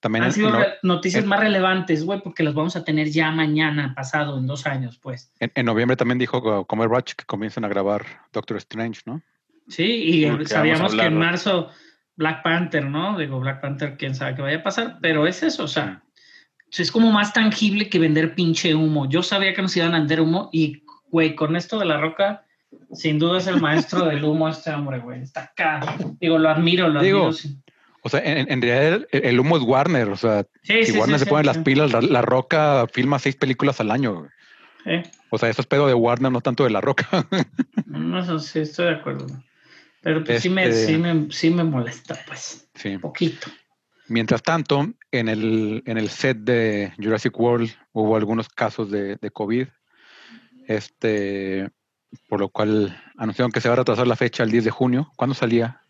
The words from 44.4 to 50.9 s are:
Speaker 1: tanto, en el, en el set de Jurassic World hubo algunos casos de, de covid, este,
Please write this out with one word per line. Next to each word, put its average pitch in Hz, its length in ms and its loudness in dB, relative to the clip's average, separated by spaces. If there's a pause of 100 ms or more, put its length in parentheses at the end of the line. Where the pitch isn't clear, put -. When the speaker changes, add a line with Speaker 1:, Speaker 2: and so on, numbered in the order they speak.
Speaker 1:
tanto, 151 440 0 (260)
en 117 160 0
el, 110 560 0
en 113 140 -4
el 107 100 -2
set 127 300 -2
de 107 580 0
Jurassic 107 420 -2
World 117 320 2 (220)
hubo 110 240 2
algunos 107 320 -2
casos 107 420 -4
de, 101 260 -4
de 104 140 -10
covid, 113 360 -2 (1000)
este, 101 1040 -4 (600)